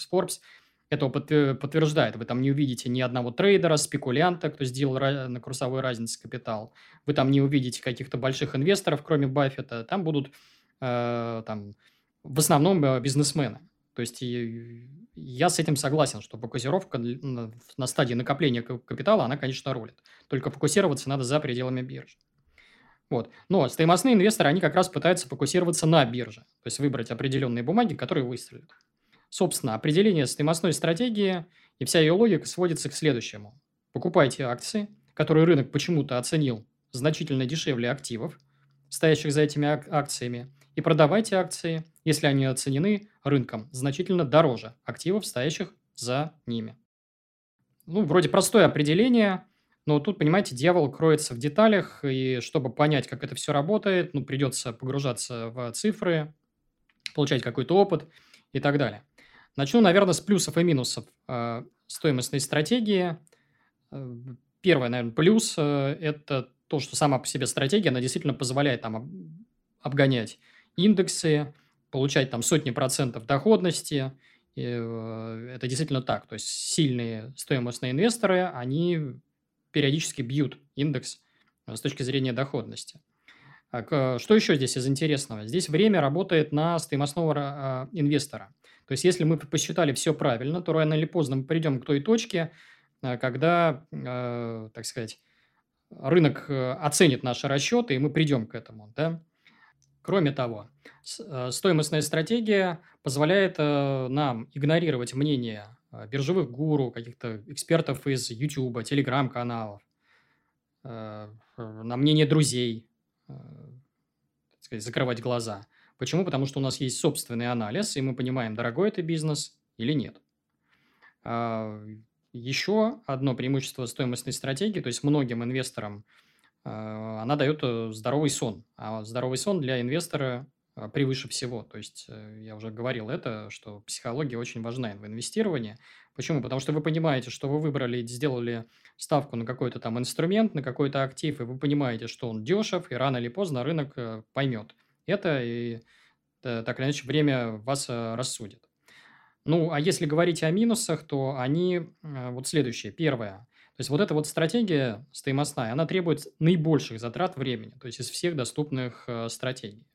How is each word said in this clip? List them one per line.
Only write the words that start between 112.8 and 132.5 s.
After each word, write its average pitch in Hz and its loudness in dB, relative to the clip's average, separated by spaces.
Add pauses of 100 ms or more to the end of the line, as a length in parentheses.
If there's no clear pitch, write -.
э, 139 -16
так - -20
сказать, 107 -12
закрывать 120 -2
глаза. 113 -4 (320)
Почему? 160 0
Потому 135 0
что 135 -4
у - 0
нас 131 -2
есть 131 -4
собственный 123 -2
анализ, 120 -4
и 139 -2
мы 131 -2
понимаем, 127 -4
дорогой 120 0
это 196 -4
бизнес 156 -4 (200)
или 123 0
нет. 117 -4 (1040)
А, 113 -4 (520)
ещё 196 -2
одно 135 0
преимущество 131 -4
стоимостной 123 -4
стратегии, 175 -4
то 143 -6
есть 117 -6
многим 135 0
инвесторам, 117 -8 (600)
э, - -12
она 110 -6
даёт, 147 2
э, 113 -2
здоровый 131 0
сон. 117 -4 (120)
А 107 -10
здоровый 127 -4
сон 196 -2
для 131 -2
инвестора, 131 -4 (300)
э, 110 -12
превыше 131 -2
всего. 120 -8
То - -18
есть, - -18
э, 107 -18
я 110 -16